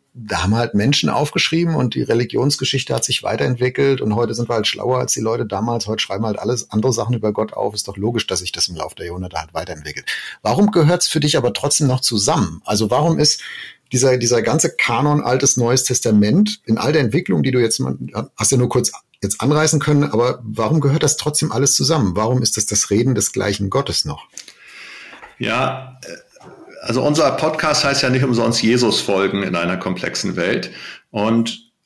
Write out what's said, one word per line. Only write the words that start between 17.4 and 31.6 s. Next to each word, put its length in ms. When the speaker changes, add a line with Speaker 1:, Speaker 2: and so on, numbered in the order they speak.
Speaker 1:
die 80
du 80
jetzt, 240
hast 160
ja 60
nur 100
kurz 240
jetzt 180
anreißen 400
können, 240
aber 380
warum 380
gehört 220
das 140
trotzdem 360
alles 220
zusammen? 400
Warum 260
ist 160
das 100
das 220
Reden 260
des 180
gleichen 360
Gottes 360
noch? 240
Speaker 2:
Ja, 680
äh, 100
also 200
unser 300
Podcast 520
heißt 180
ja 60
nicht 160
umsonst 380
Jesus 400
folgen 400
in 140
einer 200
komplexen 600
Welt. 340
Und 600